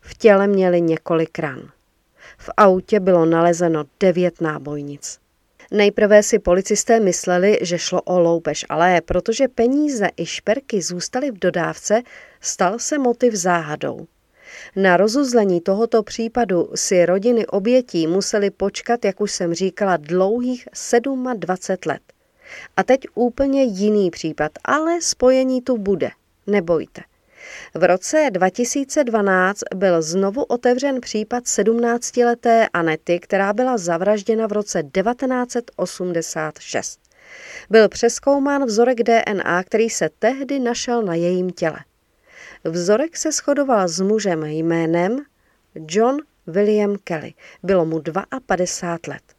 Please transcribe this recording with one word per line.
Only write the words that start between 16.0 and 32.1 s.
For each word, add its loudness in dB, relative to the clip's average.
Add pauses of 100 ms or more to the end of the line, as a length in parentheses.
případu -2
si 2
rodiny 2
obětí 0
musely 0
počkat, -4
jak 0
už -2
jsem -2
říkala, 0
dlouhých -2
sedmadvacet -4
let. -6 (720)
A 0
teď 2
úplně 0
jiný 0
případ, -6 (120)
ale 0
spojení 2
tu -2
bude, -2 (360)
nebojte. -2 (720)
V 0
roce 2
dva 0
tisíce -2
dvanáct 2 (140)
byl 2
znovu -2
otevřen 0
případ -6
sedmnáctileté 2